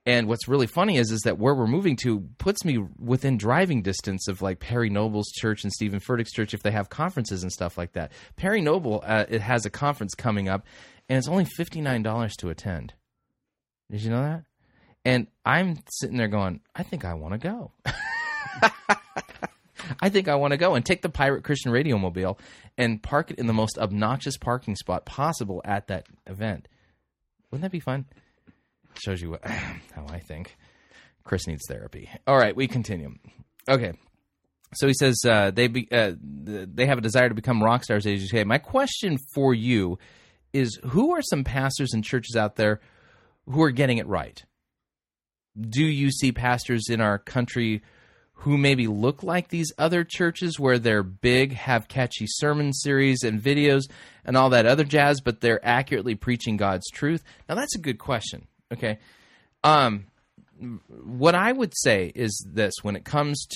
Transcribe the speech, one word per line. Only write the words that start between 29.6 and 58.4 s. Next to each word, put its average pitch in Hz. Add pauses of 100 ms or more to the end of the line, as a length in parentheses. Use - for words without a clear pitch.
how 73
I 85
think. 80 (680)
Chris -
needs 78
therapy. 53 (180)
All 135
right, 107
we -
continue. 101 (560)
Okay. 117 (800)
So -
he 135
says, 131
uh, 104
they 120
be, 117
uh, 107 (300)
th-, 95
they 120
have 135
a 117
desire 120
to 113
become 113
rock 117
stars 104
at 104
age 98
of 101
eight. 107
My 113
question 240 (160)
for 135
you 110 (540)
is, 127
who 202
are 339
some 143
pastors 131
and 110
churches 117
out 107
there 107 (640)
who 135
are 151
getting 127
it -
right? 78 (1160)
Do 113
you 143
see 135
pastors 123
in 117
our 104
country 117 (580)
who 143
maybe 139
look 110
like 175
these 160
other 170
churches 170
where 127
they're 110
big, 123
have 120
catchy 123
sermon 147
series 135
and 110
videos 139 (400)
and 127
all 131
that 117
other 143
jazz, 143
but 117
they're 117
accurately 120
preaching 120
God's 95
truth? 156 (260)
Now, 160
that's 277
a 190
good 135
question, - (240)